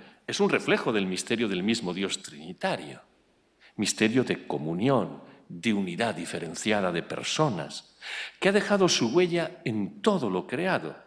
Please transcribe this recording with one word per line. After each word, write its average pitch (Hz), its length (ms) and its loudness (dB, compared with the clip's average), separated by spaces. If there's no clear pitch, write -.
es - 140 -6
un 202 100 6
reflejo 143 420 2
del 101 140 2
misterio 110 420 0
del 92 140 0
mismo 107 320 0
Dios 95 280 -4
trinitario. 80 760 -6
Misterio 110 480 2
de 87 220 -2
comunión, 90 760 0
de 90 240 -2
unidad 95 420 -2
diferenciada 87 760 -2
de 85 100 -2
personas, - 920 -4
que - 80 4
ha 196 40 4
dejado 196 360 4
su 123 260 2
huella 170 500 0
en 107 380 -2
todo 185 260 2
lo 90 180 0
creado, 127 500 -2